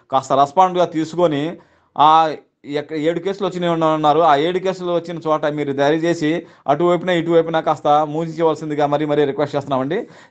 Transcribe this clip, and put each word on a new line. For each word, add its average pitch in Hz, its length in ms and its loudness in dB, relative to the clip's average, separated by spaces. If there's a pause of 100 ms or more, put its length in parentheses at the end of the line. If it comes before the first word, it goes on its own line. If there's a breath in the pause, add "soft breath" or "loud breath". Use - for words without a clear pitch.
(120)
కాస్త 131 220 0
రెస్పాండ్గా 175 520 4
తీసుకొని, 160 720 -2 (400 soft breath)
ఆ 156 340 4 (340)
ఎక్క-, 147 280 -6
ఏడు 160 260 -2
కేసులు 190 280 -4
వచ్చినాయి 175 260 -2
ఉన్నా-, 160 220 0
అన్నారు. 151 240 2
ఆ 160 160 6
ఏడు 170 240 0
కేసులు 180 320 -4
వచ్చిన 170 360 -4
చోట 151 180 0
మీరు 147 280 -2
దయచేసి 160 720 0 (220 loud breath)
అటువైపున 175 420 0
ఇటువైపున 165 500 2
కాస్త 151 500 0
మూయించవలసిందిగా 156 760 -2
మరీ 147 200 0
మరీ 151 200 2
రిక్వెస్ట్ 135 300 -4
చేస్తున్నామండి. 139 520 -4 (240 loud breath)